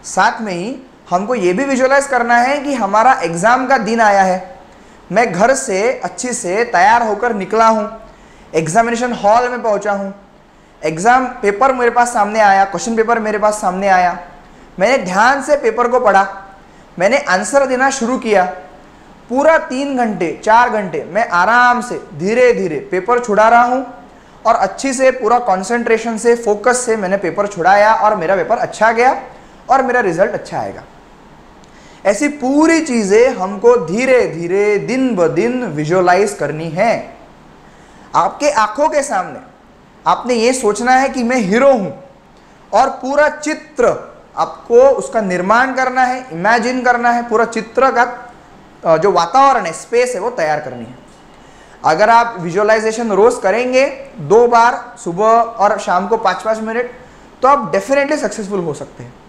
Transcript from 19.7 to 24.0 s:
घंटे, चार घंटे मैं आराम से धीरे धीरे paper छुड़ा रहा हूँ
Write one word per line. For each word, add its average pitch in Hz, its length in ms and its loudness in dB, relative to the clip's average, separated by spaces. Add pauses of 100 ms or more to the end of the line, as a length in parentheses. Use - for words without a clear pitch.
घंटे, 190 480 -2
चार 233 260 4
घंटे 180 420 -4
मैं 190 160 -2
आराम 233 520 2
से 190 200 -8 (180)
धीरे 233 340 2
धीरे 180 380 -4
paper 185 280 0
छुड़ा 214 300 2
रहा 233 140 6
हूँ 254 240 -2 (600)